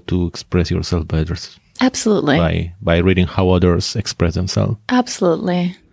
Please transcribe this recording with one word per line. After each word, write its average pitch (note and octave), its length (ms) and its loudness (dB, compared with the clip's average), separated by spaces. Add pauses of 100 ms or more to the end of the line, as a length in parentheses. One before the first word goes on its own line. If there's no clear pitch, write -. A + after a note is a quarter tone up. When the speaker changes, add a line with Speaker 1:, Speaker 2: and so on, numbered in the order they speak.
Speaker 1:
to F2 200 0
express - 420 -2
yourself E2+ 380 -2
better. D#2+ 280 -2 (460)
Speaker 2:
Absolutely. G#3 560 2
Speaker 1:
By, E2+ 440 0
by E2+ 160 2
reading F2+ 300 4
how F#2 240 0
others F2+ 440 2
express - 400 -2
themselves. G2 420 -2 (120)
Speaker 2:
Absolutely. F3+ 880 0 (180)